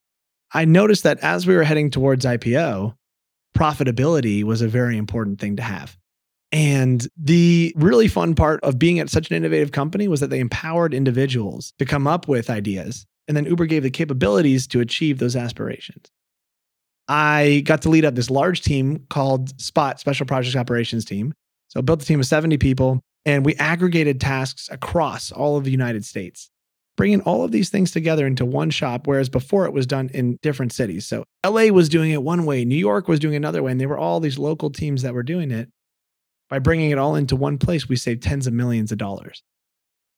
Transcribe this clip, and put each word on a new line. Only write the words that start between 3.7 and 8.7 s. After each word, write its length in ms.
was 160
a 80
very 260
important 460
thing 160
to 40
have. 360
And 520
the 580
really 320
fun 280
part 280
of 160